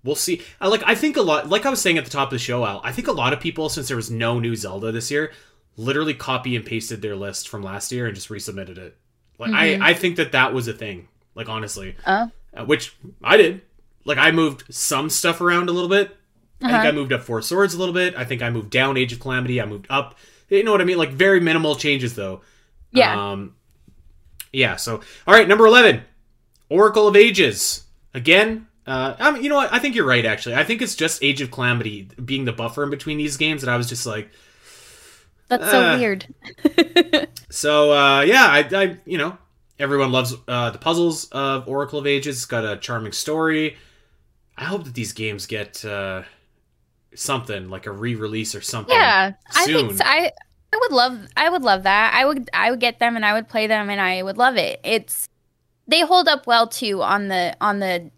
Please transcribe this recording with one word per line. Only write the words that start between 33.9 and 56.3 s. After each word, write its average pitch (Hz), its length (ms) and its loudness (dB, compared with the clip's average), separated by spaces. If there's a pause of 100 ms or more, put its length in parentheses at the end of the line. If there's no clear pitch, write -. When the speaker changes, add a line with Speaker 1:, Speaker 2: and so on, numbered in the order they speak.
Speaker 1:
like, 107 240 -8 (1160)
Speaker 2:
That's 226 240 0
so 254 100 6
Speaker 1:
uh. 254 160 4
Speaker 2:
weird. 202 300 -2 (360)
<laughs> 330 640 2 (220)
Speaker 1:
So, 147 420 4
uh, 139 300 6
yeah, 226 240 8
I, 147 140 6 (140)
I, 190 320 0
you 180 120 -6
know, 160 200 -4 (400)
everyone 139 360 0
loves, 123 200 0 (140)
uh, 127 220 -2
the - 80 -10
puzzles 165 540 0
of 135 360 -4
Oracle 143 320 -4
of 139 80 -4
Ages. 139 300 -2
It's - 80 -8
got 113 180 -4
a 104 140 -4
charming 110 340 -8
story. 156 640 -2 (840)
I - 60 -12
hope 180 220 -6
that 123 80 -16
these 110 180 -8
games 107 360 -8
get, 104 360 -10
uh, 98 400 -8 (880)
something, 113 560 -8
like 92 180 -14
a 104 40 -10
re-release 110 640 -6
or 98 60 -12
something 120 340 -2
Speaker 2:
Yeah, 196 380 4 (200)
I 339 120 4
think 294 240 2
Speaker 1:
soon. 196 80 -4
Speaker 2:
so. - 80 0
I, 320 260 2 (420)
I 427 40 0
would 453 160 0
love, 247 260 2 (160)
I 311 140 2
would 339 140 -2
love 196 200 2
that. 208 300 4
I 254 100 2
would, 269 300 -2
I 214 180 0
would 247 80 -4
get 233 200 -2
them 233 180 0
and 214 80 -2
I 208 80 4
would 220 160 -4
play 214 180 -2
them 214 220 0
and 202 100 -4
I 185 240 -2
would 196 140 -6
love 254 180 4
it. - 300 -2
It's, - 420 -4 (640)
they 320 100 4
hold 339 300 4
up 277 180 -2